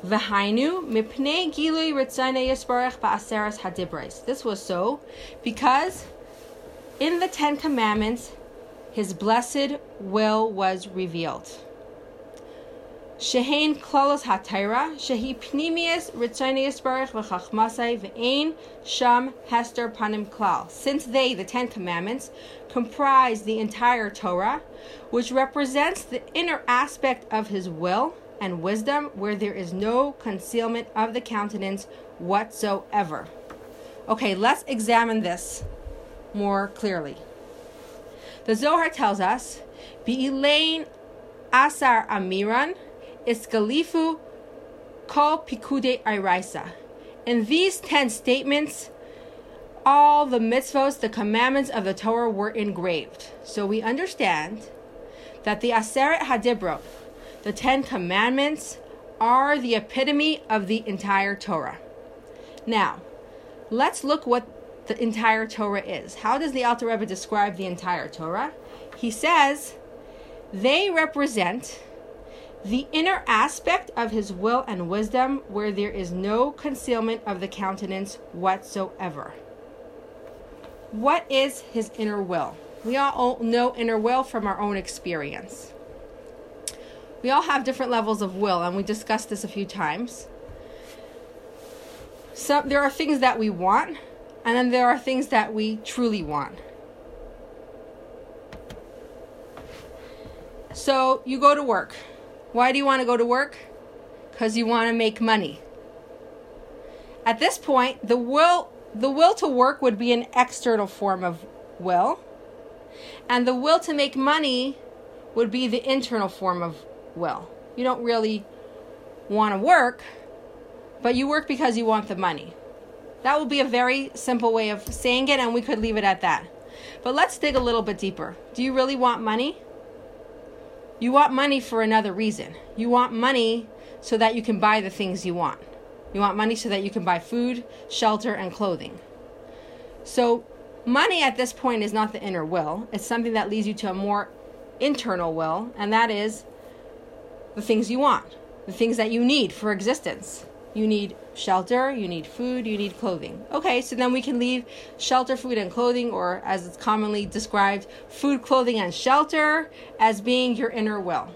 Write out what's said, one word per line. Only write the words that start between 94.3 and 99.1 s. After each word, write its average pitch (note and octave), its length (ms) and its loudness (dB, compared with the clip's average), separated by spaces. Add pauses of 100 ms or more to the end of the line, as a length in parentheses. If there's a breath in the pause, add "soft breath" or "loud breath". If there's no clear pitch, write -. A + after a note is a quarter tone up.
and A#3 120 2
then B3 140 4
there B3 180 6
are B3 80 6
things C4 320 -2
that A3 240 2
we G#3+ 320 0
truly A3 380 0
want. D3 360 -4 (4000 loud breath)